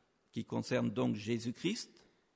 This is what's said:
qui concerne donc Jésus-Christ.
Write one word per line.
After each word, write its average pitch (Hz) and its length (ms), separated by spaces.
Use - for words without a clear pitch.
qui 113 140
concerne 120 460
donc 120 240
Jésus-Christ. 117 880